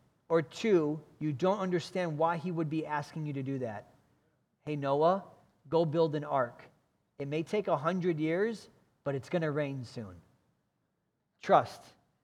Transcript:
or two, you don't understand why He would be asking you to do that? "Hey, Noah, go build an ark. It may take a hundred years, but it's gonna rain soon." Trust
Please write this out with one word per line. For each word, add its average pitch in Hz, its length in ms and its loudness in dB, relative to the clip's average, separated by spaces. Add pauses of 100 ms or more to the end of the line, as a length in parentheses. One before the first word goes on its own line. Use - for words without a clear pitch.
(300)
or 165 120 4
two, 156 600 2 (180)
you 151 140 -2
don't 185 260 2
understand 180 580 -2
why 165 200 2
He 185 140 -6
would 165 180 -2
be 156 160 -4
asking 151 400 -6
you 147 80 -6
to 139 100 -6
do 135 160 -4
that? 107 280 -8 (760)
"Hey, 151 120 -4
Noah, 151 480 2 (440)
go 165 140 4
build 160 320 2
an 147 80 -4
ark. 135 400 -2 (540)
It 143 100 -6
may 156 160 -2
take 208 240 -2
a 175 80 4
hundred 165 440 0
years, 185 500 0 (340)
but 139 120 -2
it's 131 140 -8
gonna 165 220 0
rain 139 320 -4
soon." 95 380 -12 (1200)
Trust - 420 4 (400)